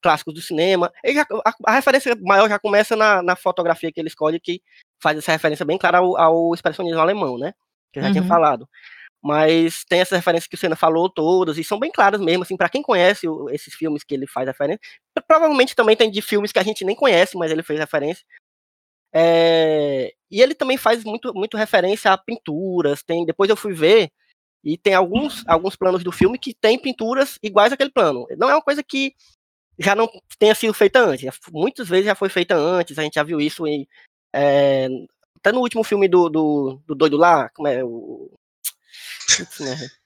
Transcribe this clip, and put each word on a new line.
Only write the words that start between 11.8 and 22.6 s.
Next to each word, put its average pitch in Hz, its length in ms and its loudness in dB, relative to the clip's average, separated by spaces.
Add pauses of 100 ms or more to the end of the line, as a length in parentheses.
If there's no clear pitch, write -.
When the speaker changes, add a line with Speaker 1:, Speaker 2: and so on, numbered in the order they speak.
Speaker 1:
claras 202 280 2
mesmo, 180 220 0
assim, 185 140 -8
pra 175 140 0
quem 269 120 -6
conhece 185 460 0
o, 160 220 -8
esses - 240 -12
filmes 151 280 -8
que - 120 -10
ele 135 120 -8
faz 131 200 -6
referência, 143 340 -6 (340)
pro-, - 120 -6
provavelmente 302 500 2
também 220 200 4
tem 220 140 2
de 202 120 -6
filmes 208 300 -2
que - 60 2
a - 40 0
gente 208 220 -4
nem 196 120 -2
conhece, 202 400 2
mas 170 160 -4
ele 160 100 -4
fez 151 160 -6
referência. 156 460 -4 (880)
É, 160 1000 2 (180)
e 202 100 0
ele 262 140 4
também 269 240 -2
faz 233 260 0
muito, 226 300 -8
muito 208 220 -6
referência 208 560 0
a 196 60 2
pinturas, 170 840 -4